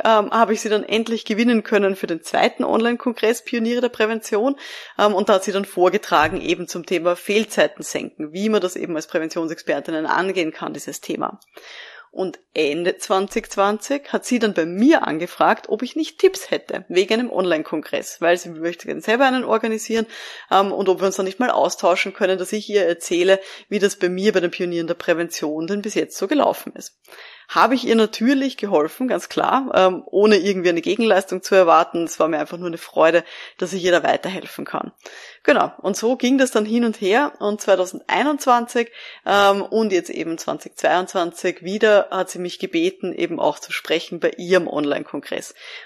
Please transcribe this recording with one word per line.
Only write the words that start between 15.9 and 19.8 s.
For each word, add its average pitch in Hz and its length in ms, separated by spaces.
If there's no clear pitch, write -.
nicht - 240
Tipps - 280
hätte - 400
wegen 190 260
einem 233 180
Online-Kongress, 160 880
weil 175 180
sie 175 120
möchte 165 360
gerne 147 140
selber 240 260
einen 254 160
organisieren, 220 640